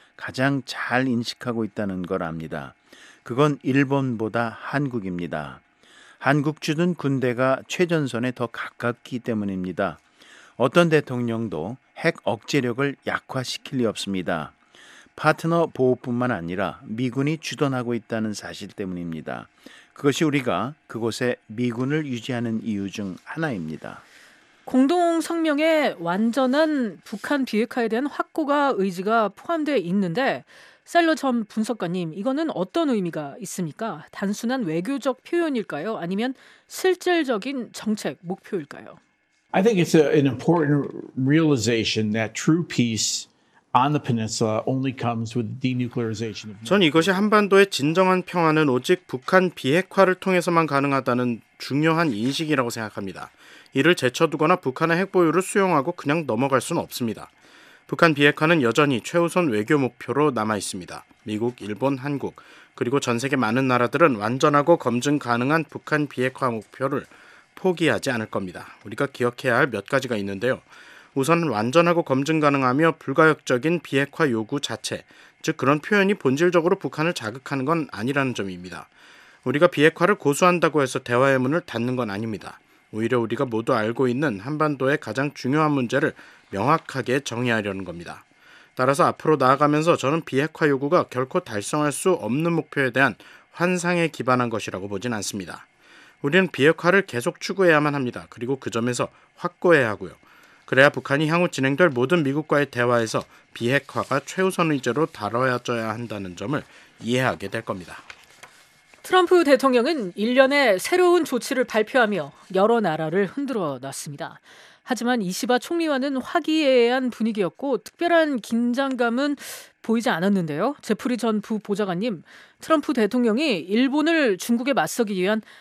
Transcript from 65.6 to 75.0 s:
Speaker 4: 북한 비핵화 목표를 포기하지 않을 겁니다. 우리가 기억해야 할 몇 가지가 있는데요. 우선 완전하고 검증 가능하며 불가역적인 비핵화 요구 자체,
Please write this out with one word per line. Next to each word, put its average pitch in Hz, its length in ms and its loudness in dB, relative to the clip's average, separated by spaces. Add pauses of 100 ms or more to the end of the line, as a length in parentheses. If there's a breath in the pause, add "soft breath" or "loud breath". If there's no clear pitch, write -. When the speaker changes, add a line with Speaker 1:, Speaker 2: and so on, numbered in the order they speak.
Speaker 4:
북한 151 380 -4
비핵화 127 420 -2
목표를 120 560 -6 (500 loud breath)
포기하지 156 560 0
않을 113 160 -4
겁니다. 95 400 -8 (180)
우리가 110 220 -4
기억해야 120 500 -2
할 147 100 4
몇 107 200 -6
가지가 127 300 -2
있는데요. 98 440 -4 (520 loud breath)
우선 160 360 2
완전하고 165 540 2
검증 143 360 0
가능하며 143 580 2
불가역적인 151 840 2
비핵화 143 480 0
요구 113 320 -2
자체, - 420 -8 (380 soft breath)